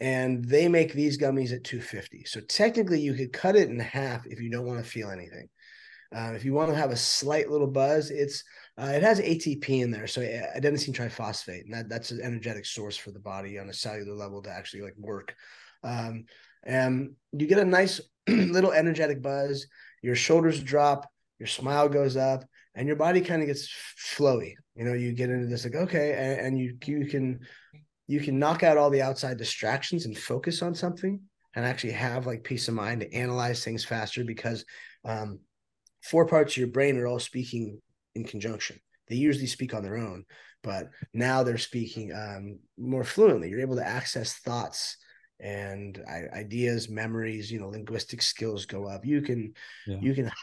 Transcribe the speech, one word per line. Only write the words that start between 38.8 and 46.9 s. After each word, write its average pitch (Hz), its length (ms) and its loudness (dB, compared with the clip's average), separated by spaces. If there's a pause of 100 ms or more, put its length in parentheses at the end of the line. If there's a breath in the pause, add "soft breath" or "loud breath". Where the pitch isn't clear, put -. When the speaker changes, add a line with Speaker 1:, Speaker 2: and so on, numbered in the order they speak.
Speaker 1:
They 113 60 -4
usually 135 320 2
speak 120 280 -6
on 104 100 -6
their 98 120 -6
own, 95 280 -8 (380 loud breath)
but 95 260 -6 (260 loud breath)
now 127 300 2
they're 120 140 0
speaking, 110 540 -6
um, 101 460 -10 (180)
more 123 280 -2
fluently. 123 440 6
You're 107 200 -4
able 127 80 0
to 87 100 -2
access 120 520 -4
thoughts - 580 -6 (420 soft breath)
and 101 720 -10
i-, 85 300 -10
ideas, 113 500 0
memories, 110 640 -4